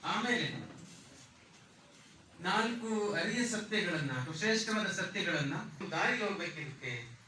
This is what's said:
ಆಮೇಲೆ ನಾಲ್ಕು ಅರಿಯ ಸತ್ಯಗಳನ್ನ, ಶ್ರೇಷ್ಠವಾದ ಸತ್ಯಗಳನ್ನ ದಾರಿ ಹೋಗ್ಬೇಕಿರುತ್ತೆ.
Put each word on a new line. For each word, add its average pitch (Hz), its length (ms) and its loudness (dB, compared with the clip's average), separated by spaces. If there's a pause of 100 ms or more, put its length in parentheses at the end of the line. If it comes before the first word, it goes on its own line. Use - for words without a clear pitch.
ಆಮೇಲೆ 226 440 2 (1900)
ನಾಲ್ಕು 214 760 2
ಅರಿಯ 233 340 2
ಸತ್ಯಗಳನ್ನ, 180 640 0 (260)
ಶ್ರೇಷ್ಠವಾದ 220 500 2
ಸತ್ಯಗಳನ್ನ 175 640 0 (380)
ದಾರಿ 247 300 2
ಹೋಗ್ಬೇಕಿರುತ್ತೆ. 143 960 -4 (100)